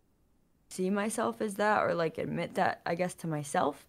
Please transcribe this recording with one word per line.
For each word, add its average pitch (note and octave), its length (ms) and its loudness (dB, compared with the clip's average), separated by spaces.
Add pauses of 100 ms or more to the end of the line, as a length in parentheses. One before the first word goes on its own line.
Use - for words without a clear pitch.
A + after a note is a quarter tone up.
(680)
see F#3 220 -2
myself A3 500 0
as G#3+ 140 -2
that G#3 280 4
or, D3+ 120 2
like, E3 240 0
admit D#3 380 -4
that, - 280 2
I E3+ 100 0
guess, F3+ 200 -2
to - 120 -10
myself, D3+ 640 -2